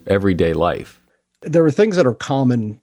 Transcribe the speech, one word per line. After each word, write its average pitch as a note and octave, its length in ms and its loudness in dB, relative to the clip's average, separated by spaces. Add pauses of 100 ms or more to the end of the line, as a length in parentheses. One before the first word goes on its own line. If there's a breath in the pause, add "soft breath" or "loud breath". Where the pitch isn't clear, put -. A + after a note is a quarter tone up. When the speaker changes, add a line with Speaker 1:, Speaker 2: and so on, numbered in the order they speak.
Speaker 1:
everyday F#2+ 460 0
life? D#2+ 460 -4 (420)
Speaker 2:
There D#3 220 0
are D#3 80 4
things G3+ 240 2
that F3 120 2
are A#2 80 0
common A#2+ 680 -2